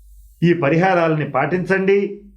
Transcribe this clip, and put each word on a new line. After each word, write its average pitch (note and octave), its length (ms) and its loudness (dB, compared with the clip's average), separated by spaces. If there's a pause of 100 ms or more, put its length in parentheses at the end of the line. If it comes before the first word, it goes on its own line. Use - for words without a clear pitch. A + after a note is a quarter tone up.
(420)
ఈ E3+ 120 4
పరిహారాలని E3 760 0
పాటించండి. F#3+ 920 -2 (160)